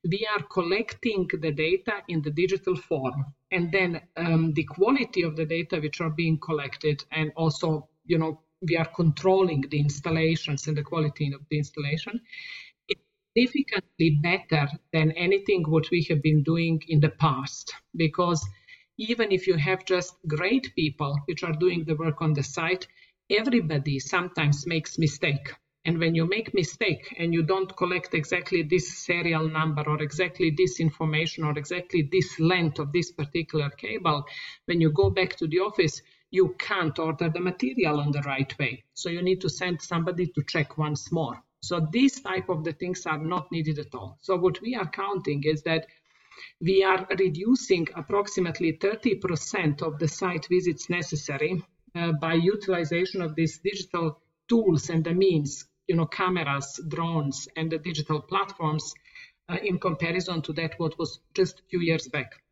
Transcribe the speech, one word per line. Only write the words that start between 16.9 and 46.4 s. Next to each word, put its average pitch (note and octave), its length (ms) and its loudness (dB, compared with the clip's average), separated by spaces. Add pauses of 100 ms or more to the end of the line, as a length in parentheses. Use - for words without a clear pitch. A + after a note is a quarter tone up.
the D3+ 100 6
past. C#3 640 -2 (220)
Because E3 500 2 (520)
even A3 340 0
if F#3 160 2
you F3+ 80 4
have F#3 300 0
just F3+ 300 0 (120)
great F#3 480 0
people D3 400 0 (120)
which F3 160 -4
are E3 100 -2
doing E3+ 320 2
the D#3 100 0
work D#3+ 260 -2
on D#3 120 4
the C#3 100 2
site, F3 440 -2 (420)
everybody D#3+ 680 2
sometimes E3+ 680 0
makes E3 300 -4
mistake. D3 560 0 (320)
And E3 140 0
when E3 160 2
you E3 120 2
make G#3+ 260 -2
mistake F#3+ 640 -2
and E3+ 160 0
you E3 100 4
don't F#3+ 340 0
collect F3+ 360 -2
exactly F3 480 -2
this D#3+ 360 0
serial E3+ 500 0
number D#3 400 0
or D3+ 140 0
exactly E3 480 -2
this F3+ 320 2
information D#3+ 640 0
or D3 120 0
exactly E3+ 540 -2
this F#3 300 0
length E3 380 2
of C#3+ 120 -4
this E3+ 220 0
particular D3+ 560 -4
cable, E3+ 560 -2 (400)
when E3+ 160 2
you D#3 100 6
go G3 180 4
back F3+ 280 0
to E3 100 -2
the E3+ 120 0
office, F#3+ 420 0 (280)
you F#3 300 4
can't E3+ 400 -2
order D#3+ 300 0
the E3+ 100 -2
material F3+ 640 0
on C#3+ 100 0
the C#3+ 120 0
right C3+ 360 -2
way. C3 240 -4 (120)
So - 120 -8
you F3 140 -4
need F#3 180 2
to F#3 100 -2
send F3+ 320 -4
somebody E3+ 460 -2
to D3 160 -4
check - 340 -2
once D3+ 320 -4
more. D3+ 320 -4 (200)
So E3+ 280 -2
these B3+ 300 4
type F#3 300 -6
of D#3 160 -2
the E3 80 -4
things F3+ 320 -6
are D#3 120 -2
not E3 320 -4
needed D#3 300 -2
at - 160 -14
all. - 240 -14
So F#3 160 0
what F3+ 260 2
we B3 140 -4
are F#3 140 -4
counting F3 560 -4
is D#3 160 2
that D#3+ 260 0 (720)